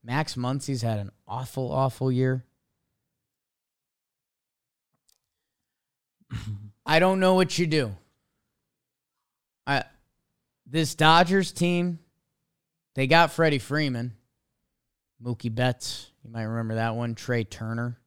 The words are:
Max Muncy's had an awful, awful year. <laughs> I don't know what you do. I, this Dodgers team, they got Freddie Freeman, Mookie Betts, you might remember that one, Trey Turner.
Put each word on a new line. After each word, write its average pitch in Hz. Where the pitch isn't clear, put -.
Max 139
Muncy's 131
had 113
an 98
awful, 127
awful 131
year. 127
<laughs> 117
I 156
don't 190
know 185
what 185
you 175
do. 139
I, 139
this 151
Dodgers 175
team, 175
they 135
got 165
Freddie 156
Freeman, 127
Mookie 117
Betts, -
you 117
might 113
remember 113
that 113
one, 117
Trey 120
Turner. 117